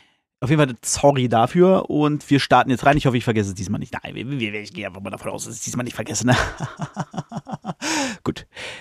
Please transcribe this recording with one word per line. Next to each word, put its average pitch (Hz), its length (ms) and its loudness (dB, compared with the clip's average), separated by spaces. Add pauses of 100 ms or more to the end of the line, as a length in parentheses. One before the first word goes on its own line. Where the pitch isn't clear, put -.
(400)
Auf 120 100 -2
jeden 151 120 4
Fall 131 220 2
sorry 135 460 4
dafür 175 600 4
und 147 400 0
wir 143 100 6
starten 123 300 4
jetzt 123 160 2
rein. 139 120 6
Ich - 80 0
hoffe, 123 120 2
ich 117 60 -4
vergesse 107 260 0
es 95 60 -6
diesmal 98 240 -4
nicht. 143 140 -10
Nein, - 200 -10
wir, 107 160 -8
wir, 113 260 -4
ich 104 180 -12
gehe 104 120 -8
einfach 95 160 -12
mal 98 80 -10
davon 101 220 -10
aus, 110 140 -8
dass 113 80 -12
ich 117 60 -14
es - 60 -10
diesmal 123 200 -6
nicht 117 100 -10
vergesse, 110 320 -4
ne? 123 80 6 (880)
<laughs> 262 960 -8
Gut. - 220 -6 (360)